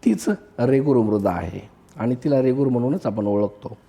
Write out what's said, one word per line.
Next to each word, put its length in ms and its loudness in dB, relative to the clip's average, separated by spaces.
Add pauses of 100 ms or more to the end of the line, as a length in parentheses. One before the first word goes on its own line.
तीच 200 2 (340)
रेगूर 380 2
मृदा 340 2
आहे 280 -6 (360)
आणि 280 -2
तिला 180 2
रेगूर 260 2
म्हणूनच 380 -2
आपण 220 -2
ओळखतो 500 -2 (120)